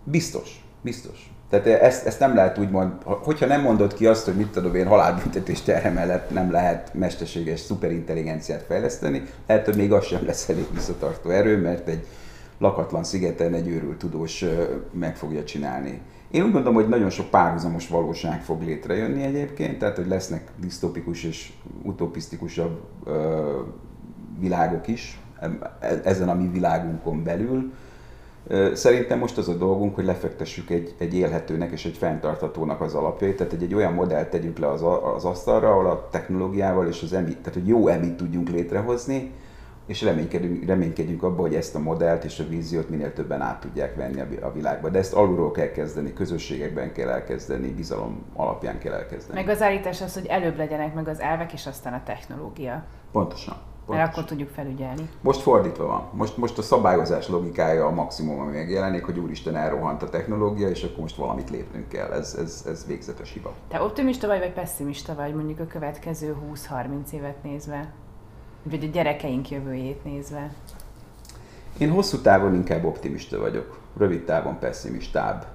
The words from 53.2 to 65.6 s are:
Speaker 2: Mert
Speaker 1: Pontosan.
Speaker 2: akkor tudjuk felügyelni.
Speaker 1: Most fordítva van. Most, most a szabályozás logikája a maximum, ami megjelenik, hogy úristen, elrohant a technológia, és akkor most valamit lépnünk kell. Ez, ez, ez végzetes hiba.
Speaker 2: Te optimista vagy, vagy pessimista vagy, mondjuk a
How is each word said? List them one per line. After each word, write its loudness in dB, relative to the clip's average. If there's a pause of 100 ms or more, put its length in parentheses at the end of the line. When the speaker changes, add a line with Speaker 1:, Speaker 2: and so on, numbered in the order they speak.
Speaker 2:
Mert -16
Speaker 1:
Pontosan. 2
Speaker 2:
akkor -4
tudjuk -6
felügyelni. -8 (120)
Speaker 1:
Most 4
fordítva 4
van. -2
Most, -4
most -2
a -4
szabályozás 4
logikája 2
a 4
maximum, -2
ami -4
megjelenik, -2
hogy -4
úristen, -4
elrohant -2
a -6
technológia, 0
és -4
akkor -6
most -8
valamit -4
lépnünk -8
kell. -6
Ez, -6
ez, -6
ez -8
végzetes -10
hiba. -10 (140)
Speaker 2:
Te -4
optimista 0
vagy, 2
vagy -4
pessimista -8
vagy, -4
mondjuk -6
a -6